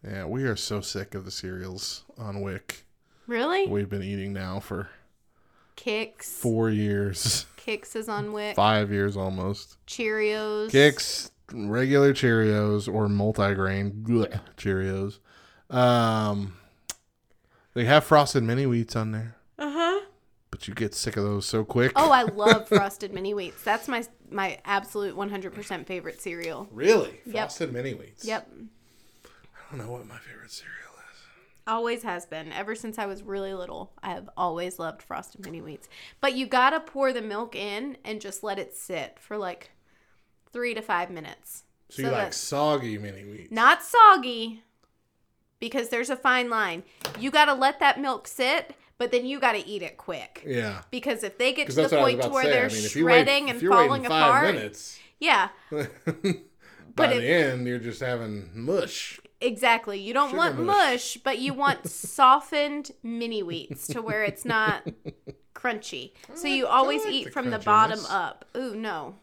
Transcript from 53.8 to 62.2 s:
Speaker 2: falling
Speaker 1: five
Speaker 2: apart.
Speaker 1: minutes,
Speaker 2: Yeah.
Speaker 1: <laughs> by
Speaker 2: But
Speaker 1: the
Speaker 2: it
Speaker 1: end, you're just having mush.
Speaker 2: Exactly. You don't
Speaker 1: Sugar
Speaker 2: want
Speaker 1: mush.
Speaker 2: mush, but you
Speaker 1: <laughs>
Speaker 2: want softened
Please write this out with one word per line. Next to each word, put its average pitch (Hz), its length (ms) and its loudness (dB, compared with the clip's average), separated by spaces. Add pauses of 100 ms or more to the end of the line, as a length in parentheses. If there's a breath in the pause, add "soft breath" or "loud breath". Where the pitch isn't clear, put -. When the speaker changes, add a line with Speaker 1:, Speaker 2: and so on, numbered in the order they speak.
Speaker 2:
falling - 160 0
Speaker 1:
five 156 260 4
Speaker 2:
apart. 247 260 4
Speaker 1:
minutes, - 440 -10 (200 loud breath)
Speaker 2:
Yeah. 202 300 4 (100)
Speaker 1:
<laughs> - 120 -20
by 147 160 -4 (1080 loud breath)
Speaker 2:
But 294 160 4
Speaker 1:
the 240 140 2
Speaker 2:
it 131 40 0 (200)
Speaker 1:
end, 127 180 -4
you're 123 120 -4
just 113 220 -8
having 113 520 -6
mush. - 680 -4 (220)
Speaker 2:
Exactly. 226 560 0
You 202 140 -8
don't 277 160 2
Speaker 1:
Sugar 370 80 -4
Speaker 2:
want 320 220 0
Speaker 1:
mush. 330 80 -2
Speaker 2:
mush, 311 560 2
but 262 160 0
you 269 140 -2
Speaker 1:
<laughs> - 20 -6
Speaker 2:
want 277 340 0
softened 294 1000 2 (100)